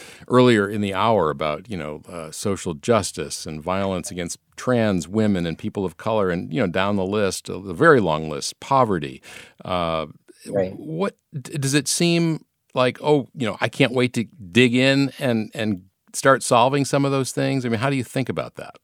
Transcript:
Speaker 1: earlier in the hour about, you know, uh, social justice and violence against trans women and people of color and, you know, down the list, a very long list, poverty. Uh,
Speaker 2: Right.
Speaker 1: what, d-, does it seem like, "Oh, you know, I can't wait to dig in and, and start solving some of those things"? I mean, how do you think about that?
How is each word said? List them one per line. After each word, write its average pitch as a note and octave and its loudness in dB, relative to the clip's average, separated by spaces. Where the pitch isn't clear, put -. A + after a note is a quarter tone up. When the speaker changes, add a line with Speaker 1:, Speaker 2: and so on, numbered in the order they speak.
Speaker 1:
earlier A#2+ 6
in G#2+ -4
the G2+ -2
hour G2 2
about, D2+ -4
you F#2+ -8
know, D2+ -10
uh, E2 -12
social F#2+ -4
justice F2 -2
and D#2 -10
violence F#2 -4
against F2 -10
trans G#2+ 2
women G2+ 2
and D#2+ -4
people G#2 -6
of F2+ -6
color G#2+ 0
and, F#2 -4
you C#3+ 0
know, G2+ 2
down F#2+ 0
the F#2+ 0
list, G2 -2
a F#2 -8
very A#2+ 4
long D#2 0
list, C#2+ -8
poverty. G2 0
Uh, E2 -2
Speaker 2:
Right. G2 -4
Speaker 1:
what, D#3+ -6
d-, - -10
does C3+ -2
it D3 2
seem E3+ 0
like, B2+ 0
"Oh, D3+ 2
you - -4
know, G2+ -4
I A#2 0
can't A#2 2
wait B2+ 0
to A#2 -2
dig A#2 6
in C3+ 2
and, A2+ -2
and G#2 -2
start C3+ 4
solving C3 4
some C#3 0
of C#3 0
those C3+ -2
things"? C3+ -2
I B2 -4
mean, A2+ 0
how C3+ 0
do C#3 -2
you B2+ -2
think C3 -4
about - -6
that? - -14